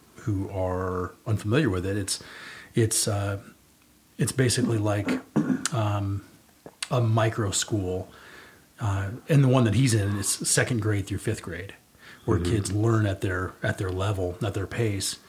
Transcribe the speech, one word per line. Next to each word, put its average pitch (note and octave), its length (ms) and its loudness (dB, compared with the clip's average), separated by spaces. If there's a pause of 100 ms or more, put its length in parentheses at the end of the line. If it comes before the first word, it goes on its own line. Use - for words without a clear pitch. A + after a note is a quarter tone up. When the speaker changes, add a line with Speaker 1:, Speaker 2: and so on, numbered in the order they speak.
(220)
Speaker 1:
who G2 280 -2
are F#2 640 -4 (140)
unfamiliar A2 420 2
with F2+ 160 -2
it, G2 100 -2
it's, - 280 -6 (500)
it's, - 340 2
uh, G2+ 300 -2 (800)
it's A#2 140 0
basically A#2 480 2
like, G#2 280 0 (680)
um, G2+ 480 0 (680)
a B2 120 2
micro A2 500 2
school. F#2 580 -2 (680)
Uh, G2 300 -2 (200)
and C#3+ 140 6
the C3+ 40 6
one B2+ 180 6
that G#2+ 100 4
he's B2 180 4
in G2+ 240 2
is G2+ 100 -2
second - 540 0
grade G2+ 240 0
through - 140 -6
fifth - 240 -4
grade, F2+ 320 -10 (500)
where G#2+ 140 4
Speaker 2:
Mm-hmm. F2 120 0
Speaker 1:
kids G#2 200 0
learn G#2+ 340 4
at G2 160 -2
their, F#2 400 -2
at G#2+ 160 -2
their F#2+ 140 -4
level, F#2 520 -2
at G2+ 120 -2
their F#2+ 120 -4
pace. G#2 500 -2 (120)